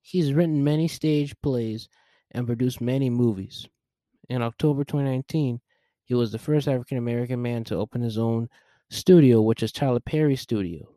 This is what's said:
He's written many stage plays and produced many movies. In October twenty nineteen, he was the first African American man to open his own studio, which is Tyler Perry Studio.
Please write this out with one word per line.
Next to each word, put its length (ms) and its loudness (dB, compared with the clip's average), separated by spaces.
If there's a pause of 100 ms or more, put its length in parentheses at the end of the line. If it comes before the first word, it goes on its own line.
He's 320 0
written 320 2
many 240 2
stage 540 -2
plays 460 -4 (420)
and 160 -6
produced 340 -2
many 300 0
movies. 580 -2 (600)
In 140 -4
October 420 -2
twenty 260 -2
nineteen, 500 -4 (440)
he 100 -4
was 180 0
the 60 -6
first 300 -2
African 300 -4
American 420 -4
man 240 -4
to 120 -6
open 260 -4
his 160 -4
own 300 0 (420)
studio, 500 8
which 220 2
is 100 -4
Tyler 280 -2
Perry 360 0
Studio. 500 -6 (100)